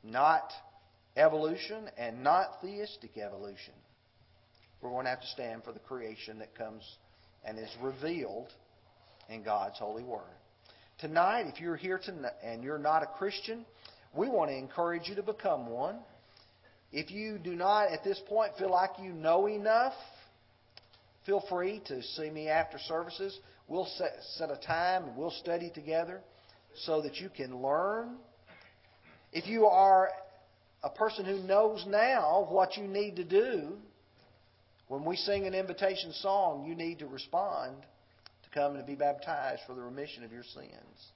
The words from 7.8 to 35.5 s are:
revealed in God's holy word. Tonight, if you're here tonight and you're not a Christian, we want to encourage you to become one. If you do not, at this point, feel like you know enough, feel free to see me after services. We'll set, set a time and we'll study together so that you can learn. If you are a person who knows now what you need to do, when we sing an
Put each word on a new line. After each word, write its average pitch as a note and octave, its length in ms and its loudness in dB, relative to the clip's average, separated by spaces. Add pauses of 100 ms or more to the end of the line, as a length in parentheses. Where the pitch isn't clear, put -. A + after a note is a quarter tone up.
revealed C3 680 -6 (800)
in A2 160 -12
God's G#2 340 0
holy A2 240 -6
word. G2+ 320 -10 (640)
Tonight, F3 480 2
if C#3 140 -10
you're E3+ 160 -4
here F#3 280 -2
tonight D#3 280 -6 (100)
and A#2 220 -8
you're D3+ 140 -4
not D3+ 260 4
a - 20 -6
Christian, A3 580 -6 (520)
we G#3+ 120 2
want E3+ 220 2
to C3+ 60 -4
encourage E3+ 520 -2
you G3+ 60 -8
to G3+ 80 -4
become F3+ 460 0
one. D3+ 320 -4 (880)
If D#3 220 -6
you G#3+ 260 -6
do F3 160 -6
not, G3 380 4
at D#3 100 -6
this G3 260 -2
point, G#3 300 2
feel F#3+ 120 0
like F#3 200 4 (100)
you F#3+ 120 -10
know E3+ 340 4
enough, A3 480 4 (1300)
feel G3 240 2
free F#3 380 -2
to B2+ 160 -6
see D#3 280 -6
me D#3 180 -6
after D#3 300 2
services. E3+ 600 -6 (300)
We'll E3+ 180 -2 (100)
set, E3+ 160 -2 (240)
set D#3+ 140 -4
a C#3 60 -4
time F3 480 0
and A#2+ 120 -10
we'll D#3 140 -2
study E3+ 420 -4
together E3 480 -2 (640)
so D#3 180 2
that C#3 140 -6
you F#3 140 -8
can B2+ 320 -8
learn. G3+ 540 0 (1160)
If E3 140 -4
you A3 200 6
are F#3+ 440 8 (720)
a C#3+ 80 -2
person G#3+ 340 0
who G3 140 -2
knows G3 480 4
now G#3 640 4
what F#3 260 4
you G#3 100 -6
need G3 300 -2
to F3+ 80 -4
do, F#3+ 540 2 (1120)
when C#3+ 160 -6
we F3 120 0
sing G3 300 0
an F#3 80 -4